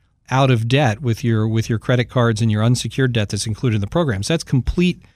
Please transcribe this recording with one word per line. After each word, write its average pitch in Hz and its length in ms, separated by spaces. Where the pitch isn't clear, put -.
out 131 220
of 117 160
debt 120 340
with 120 220
your, 113 240
with 110 240
your 113 80
credit 123 280
cards 117 360
and 113 80
your 107 140
unsecured 123 480
debt 107 160
that's - 180
included 110 300
in 104 40
the 98 60
program. 131 380
So - 100
that's 165 100
complete, 175 580